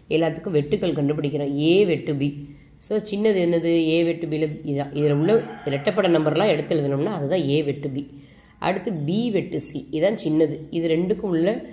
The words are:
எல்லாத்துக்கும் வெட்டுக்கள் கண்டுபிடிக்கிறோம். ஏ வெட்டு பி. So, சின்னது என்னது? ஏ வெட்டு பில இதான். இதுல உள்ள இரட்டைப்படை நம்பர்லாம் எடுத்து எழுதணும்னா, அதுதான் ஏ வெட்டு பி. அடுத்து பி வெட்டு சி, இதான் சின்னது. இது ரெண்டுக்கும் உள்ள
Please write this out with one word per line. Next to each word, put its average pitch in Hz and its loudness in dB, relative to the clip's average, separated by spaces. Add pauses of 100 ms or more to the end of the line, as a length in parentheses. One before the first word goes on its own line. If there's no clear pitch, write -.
(160)
எல்லாத்துக்கும் 165 0
வெட்டுக்கள் 151 0
கண்டுபிடிக்கிறோம். 143 0 (140)
ஏ 175 6 (160)
வெட்டு 147 -2
பி. 143 2 (560)
So, 214 -2 (120)
சின்னது 202 2
என்னது? 170 2 (220)
ஏ - 4 (120)
வெட்டு 165 -2
பில 156 0 (260)
இதான். 143 -4
இதுல 147 2
உள்ள 180 4 (380)
இரட்டைப்படை 185 0
நம்பர்லாம் 156 2
எடுத்து 151 -2
எழுதணும்னா, 143 0
அதுதான் 151 0 (100)
ஏ 147 4 (120)
வெட்டு 143 -4
பி. 143 -6 (640)
அடுத்து 196 -2 (160)
பி 185 0 (180)
வெட்டு 151 -2
சி, 147 -10 (180)
இதான் 151 0
சின்னது. 156 2 (220)
இது 165 -2
ரெண்டுக்கும் 185 -2
உள்ள 170 2 (240)